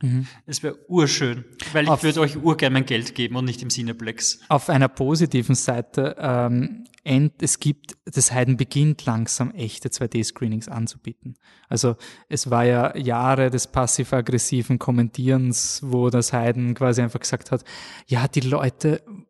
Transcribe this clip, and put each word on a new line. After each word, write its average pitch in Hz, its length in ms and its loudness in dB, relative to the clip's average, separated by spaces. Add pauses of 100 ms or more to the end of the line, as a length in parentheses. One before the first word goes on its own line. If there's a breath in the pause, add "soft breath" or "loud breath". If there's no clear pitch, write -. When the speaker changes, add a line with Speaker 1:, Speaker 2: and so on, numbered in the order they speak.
Speaker 1:
Mhm. 131 260 0 (200 loud breath)
Speaker 2:
Es 147 160 -8
wäre 151 160 -6 (100)
urschön, 135 560 2 (300)
weil 151 100 4
ich 160 60 2
Speaker 1:
Auf 147 120 4
Speaker 2:
würde 160 180 2
euch 147 220 0
urgern 156 300 4
mein 131 140 2
Geld 117 280 -2
geben 120 220 -2
und 127 80 -2
nicht 123 180 -4
im 123 60 -8
Cineplex. 117 800 -4
Speaker 1:
Auf 147 220 2
einer 135 180 4
positiven 135 680 2
Seite, 131 600 -2
ähm, 123 680 0 (180)
end-, 147 400 2
es - 160 0
gibt, - 380 -4 (100)
das - 260 0
Heiden 127 240 2
beginnt 143 480 0
langsam 117 460 -2
echte 127 400 -8
zwei - 160 -4
D-Screenings 110 600 -4
anzubieten. 117 680 -10 (340 soft breath)
Also 117 280 0 (320 loud breath)
es 131 200 -4
war 120 160 2
ja 123 320 2
Jahre 131 540 2
des 123 160 -2
passiv-aggressiven 127 1120 0
Kommentierens, 127 1080 0
wo 123 260 2
das 120 220 2
Heiden 120 420 0
quasi 123 280 2
einfach 117 180 -2
gesagt - 300 -6
hat, 127 140 -2 (420 loud breath)
„Ja, 127 220 0
die 143 120 0
Leute 143 640 0 (280)